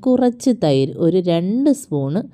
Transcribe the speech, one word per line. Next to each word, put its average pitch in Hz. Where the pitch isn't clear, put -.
കുറച്ച് 247
തൈര്, 135
ഒരു 185
രണ്ട് 208
സ്പൂണ് 143